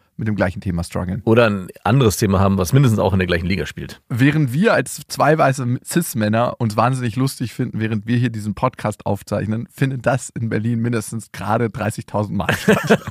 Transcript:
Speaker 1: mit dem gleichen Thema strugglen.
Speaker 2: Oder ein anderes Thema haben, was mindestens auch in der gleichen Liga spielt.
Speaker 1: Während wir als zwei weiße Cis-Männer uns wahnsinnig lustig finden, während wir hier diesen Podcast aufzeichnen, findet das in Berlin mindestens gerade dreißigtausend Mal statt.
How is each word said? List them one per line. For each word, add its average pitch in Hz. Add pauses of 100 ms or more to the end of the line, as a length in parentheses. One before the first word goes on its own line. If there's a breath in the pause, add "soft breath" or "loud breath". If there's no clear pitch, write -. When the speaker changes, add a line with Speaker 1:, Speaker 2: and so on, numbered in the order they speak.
(200)
Speaker 1:
mit 113
dem 107
gleichen 95
Thema 87
strugglen. 90
Speaker 2:
Oder 113
ein 95 (160)
anderes 113
Thema 98
haben, 98
was 90
mindestens 131
auch 95
in 95
der 92
gleichen 85
Liga 85
spielt. -
Speaker 1:
Während 139
wir 185
als -
zwei 147
weiße 131
Cis-Männer 113
uns 107
wahnsinnig 120
lustig 131
finden, -
während 110
wir 120
hier 120
diesen 107
Podcast -
aufzeichnen, 104
findet 135
das 127
in 117
Berlin 113
mindestens 113
gerade 107
dreißigtausend 104
Mal 87
statt. - (100)